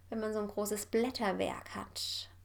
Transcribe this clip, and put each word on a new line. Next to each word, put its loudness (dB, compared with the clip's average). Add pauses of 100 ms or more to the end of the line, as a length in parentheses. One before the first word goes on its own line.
(100)
wenn -2
man 0
so 0
ein 2
großes 0
Blätterwerk 2
hat. -6 (140)